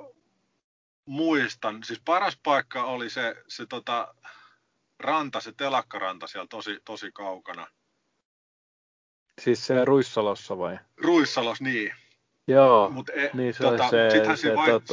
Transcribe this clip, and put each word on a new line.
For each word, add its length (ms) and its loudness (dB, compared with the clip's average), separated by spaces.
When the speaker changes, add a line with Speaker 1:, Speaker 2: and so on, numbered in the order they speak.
Speaker 1:
muistan. 800 -2
Siis 220 -12
paras 380 0
paikka 400 0
oli 260 -6
se, 380 -6
se 180 -14
tota, 500 -6
ranta, 400 -2
se 120 -12
telakkaranta 760 -4
siellä 200 -12
tosi, 380 -10
tosi 280 -12
kaukana. 540 -12
Speaker 2:
Siis 260 0
se 180 2
Ruissalossa 720 0
vai? 220 -6
Speaker 1:
Ruissalos, 640 0
niin. 320 -4
Speaker 2:
Joo, 420 8
Speaker 1:
Mut 200 -10
e-, 240 -4
Speaker 2:
niin 200 -2
se 100 -6
Speaker 1:
tota, 200 2
Speaker 2:
oli 60 0
se, 220 6
Speaker 1:
sittenhän 260 4
Speaker 2:
se 40 -8
Speaker 1:
siinä 140 2
vai-, 160 4
Speaker 2:
tota 220 2